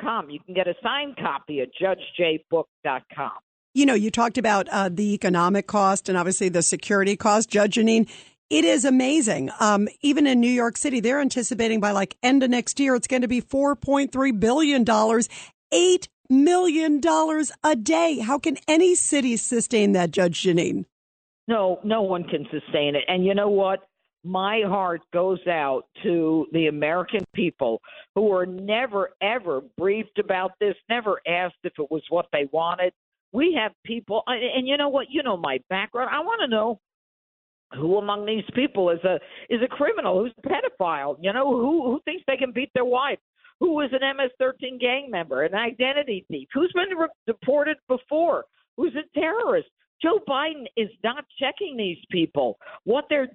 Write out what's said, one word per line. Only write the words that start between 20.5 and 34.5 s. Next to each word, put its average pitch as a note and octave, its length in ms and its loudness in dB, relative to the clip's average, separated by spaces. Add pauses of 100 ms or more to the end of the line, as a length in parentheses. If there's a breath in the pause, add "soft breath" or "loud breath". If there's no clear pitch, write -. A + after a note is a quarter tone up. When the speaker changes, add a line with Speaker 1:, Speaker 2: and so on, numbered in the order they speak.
Speaker 1:
No, F#3+ 360 0
no G#3+ 200 0
one F3+ 220 -2
can C#3+ 260 -6
sustain D3 440 -2
it. C#3 120 0
And F#3 180 2
you G3 80 4
know G3+ 160 2
what? G3 380 0 (360)
My F#3+ 380 -2
heart F#3 400 -2 (120)
goes F3+ 340 0
out C#3+ 380 -2 (180)
to D#3+ 480 2
the D#3+ 160 2
American D#3 640 -2
people C3+ 480 -2 (320 loud breath)
who G#3 140 2
were F#3 180 2
never, G3 640 -4 (100)
ever F#3+ 400 -2 (160)
briefed G3+ 420 -2
about F#3+ 400 -2
this, G3+ 160 0 (140)
never A3 380 -2
asked F3 360 -2
if F3 160 -8
it D3 100 -4
was D#3 200 -4
what E3+ 220 -2
they C#3+ 200 -2
wanted. F3 420 -2 (380)
We D#4+ 280 0
have G#3+ 120 -4 (120)
people, A3 440 -6
and, A#3+ 160 -4
and B3+ 240 -4